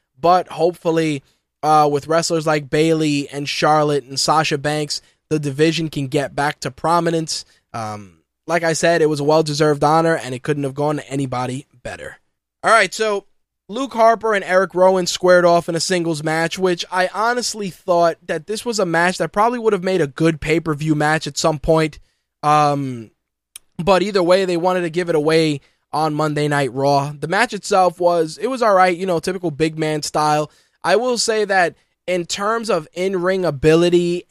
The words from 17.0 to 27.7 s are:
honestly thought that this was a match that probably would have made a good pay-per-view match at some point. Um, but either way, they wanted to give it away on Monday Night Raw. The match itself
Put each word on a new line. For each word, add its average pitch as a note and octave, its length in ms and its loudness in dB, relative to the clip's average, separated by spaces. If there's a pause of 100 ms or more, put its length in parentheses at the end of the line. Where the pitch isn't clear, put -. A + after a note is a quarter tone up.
honestly A3 580 -4
thought E3+ 460 0 (120)
that E3 180 -6
this G#3+ 180 -8
was A3+ 140 -6
a F#3+ 80 0
match E3+ 320 0
that E3 140 -4
probably A#3+ 260 0
would A3 140 0
have F#3 100 -2
made F#3 180 0
a D3 60 0
good D#3+ 340 0
pay-per-view D#3 540 -2
match D3+ 320 0
at C#3+ 100 -10
some D#3 220 0
point. D#3+ 400 0 (460)
Um, C#3+ 680 0 (640)
but F3+ 260 2
either G3 200 0
way, F#3 220 4
they F3+ 120 -2
wanted F3+ 260 0
to E3+ 80 -4
give E3+ 180 -4
it E3 80 0
away D#3 460 2 (300)
on D3+ 220 -2
Monday D3 320 -2
Night C#3+ 260 0
Raw. C#3 460 0
The E3+ 80 -10
match G#3 260 0
itself F#3 460 0